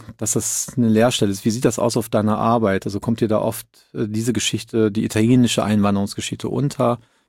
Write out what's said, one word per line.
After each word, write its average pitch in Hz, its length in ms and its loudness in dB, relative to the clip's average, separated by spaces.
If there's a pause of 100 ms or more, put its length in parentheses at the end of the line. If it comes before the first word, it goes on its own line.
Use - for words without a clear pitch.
(160)
dass - 160 -4
das - 460 -4
eine 120 100 4
Leerstelle 110 440 4
ist? 98 120 -8
Wie 117 60 4
sieht 123 160 -2
das 117 120 0
aus 117 200 0
auf 110 100 -2
deiner 107 300 0
Arbeit? 113 480 2
Also 101 120 -4
kommt 117 220 -2
dir 117 80 2
da 107 140 0
oft, - 240 -6 (260)
äh, 117 160 -4
diese 113 240 -2
Geschichte, 110 580 0
die 110 140 -2
italienische 113 600 2
Einwanderungsgeschichte 101 840 -2
unter? 123 500 -2 (300)